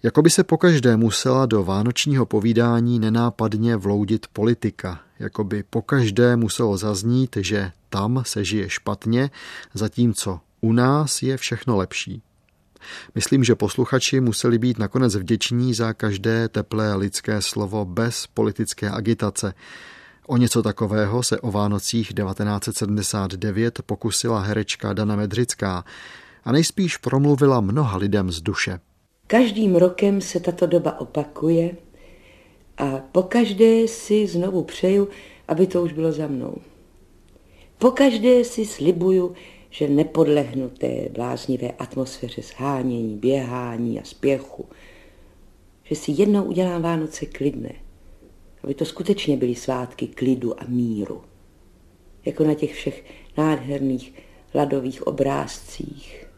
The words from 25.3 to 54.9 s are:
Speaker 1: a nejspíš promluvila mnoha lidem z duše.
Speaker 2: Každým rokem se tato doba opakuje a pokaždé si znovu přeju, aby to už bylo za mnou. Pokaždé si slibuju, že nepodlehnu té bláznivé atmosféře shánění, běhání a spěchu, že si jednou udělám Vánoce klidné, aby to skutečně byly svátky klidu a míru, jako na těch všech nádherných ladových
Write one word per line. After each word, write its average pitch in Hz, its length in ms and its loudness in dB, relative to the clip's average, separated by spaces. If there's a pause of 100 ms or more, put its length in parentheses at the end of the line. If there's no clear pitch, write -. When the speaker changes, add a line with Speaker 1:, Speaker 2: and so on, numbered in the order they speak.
Speaker 1:
a - 80 -2
nejspíš 165 460 2
promluvila 139 640 4
mnoha 107 360 0
lidem 98 340 2
z 82 100 -8
duše. 95 380 -4 (480)
Speaker 2:
Každým 214 480 4
rokem 185 460 4
se - 180 -4
tato 175 280 0
doba 156 320 0
opakuje 165 800 -2 (1000)
a 139 80 -2 (260)
pokaždé 226 760 4
si 214 400 0
znovu 175 360 -2
přeju, 202 460 0 (380)
aby 170 200 4
to 175 140 0
už 165 120 -2
bylo 160 180 0
za 151 160 -4
mnou. 131 300 -6 (1200)
Pokaždé 247 640 4
si 233 220 -4
slibuju, 180 720 0 (340)
že - 180 -4
nepodlehnu 143 840 0
té - 400 -6
bláznivé 123 600 -6
atmosféře 127 720 -10
shánění, 127 720 -4
běhání 120 840 -2
a 104 40 -14
spěchu, - 600 -4 (1200)
že - 120 -4
si - 160 -8
jednou 202 320 2
udělám 175 380 -2
Vánoce 160 440 -4
klidné, 135 480 -6 (880)
aby 139 100 -6
to 151 120 -4
skutečně 170 520 -2
byly 123 180 -2
svátky 127 520 -6
klidu 120 540 -2
a - 60 -14
míru, 117 540 -4 (1040)
jako 156 180 0
na 151 100 4
těch 151 200 -4
všech - 300 -8 (340)
nádherných 135 760 -2 (400)
ladových 139 540 -2